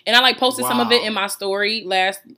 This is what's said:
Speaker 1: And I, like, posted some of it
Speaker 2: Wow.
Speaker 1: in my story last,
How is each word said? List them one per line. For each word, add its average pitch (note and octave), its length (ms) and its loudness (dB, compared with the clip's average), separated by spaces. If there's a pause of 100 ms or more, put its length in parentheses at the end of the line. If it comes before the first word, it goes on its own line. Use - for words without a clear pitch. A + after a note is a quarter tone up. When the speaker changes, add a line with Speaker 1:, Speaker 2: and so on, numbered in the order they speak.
Speaker 1:
And A3 80 0
I, B3 60 6
like, B3+ 180 2
posted B3+ 280 0
some A#3+ 120 0
of A#3+ 140 2
it A#3+ 80 4
Speaker 2:
Wow. G#3+ 80 -6
Speaker 1:
in A3 60 -4
my G3+ 140 -2
story G3+ 560 -4
last, F#3+ 360 0 (180)